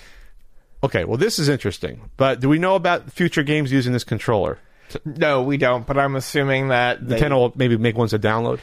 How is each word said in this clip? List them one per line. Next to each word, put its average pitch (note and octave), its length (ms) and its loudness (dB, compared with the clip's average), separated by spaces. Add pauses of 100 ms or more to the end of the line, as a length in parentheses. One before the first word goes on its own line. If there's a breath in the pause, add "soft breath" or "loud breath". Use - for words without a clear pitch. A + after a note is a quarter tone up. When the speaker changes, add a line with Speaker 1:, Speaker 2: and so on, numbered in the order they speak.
(840 loud breath)
Speaker 1:
Okay, G2+ 200 0
well, G#2+ 120 -2
this G3 220 0
is D3 100 0
interesting. A2+ 680 -4
But C3 240 0
do C3 80 2
we D3+ 100 4
know F#3 160 2
about F3 380 -2
future E3 320 0
games D3 260 0
using B2 220 2
this B2 100 -2
controller? G2+ 560 -2 (460 loud breath)
Speaker 2:
No, D3+ 380 0
we C#3+ 140 -2
don't, B2 300 0
but C#3 100 -2
I'm C#3 200 2
assuming C3+ 540 0
that B2 360 0
they B2 140 0
Speaker 1:
Nintendo C#3+ 160 2
will B2 180 2
maybe B2 220 2
make A2 200 0
ones A#2 140 0
to G#2+ 80 2
download? A2+ 440 0